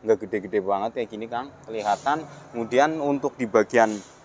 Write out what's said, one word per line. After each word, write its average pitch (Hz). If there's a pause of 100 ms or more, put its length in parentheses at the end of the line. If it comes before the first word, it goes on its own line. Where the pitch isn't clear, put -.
nggak 107
gede-gede 98
banget 98
kayak 120
gini 110
Kang, 127 (160)
kelihatan. 113 (260)
Kemudian 123
untuk 143
di 123
bagian 110 (300)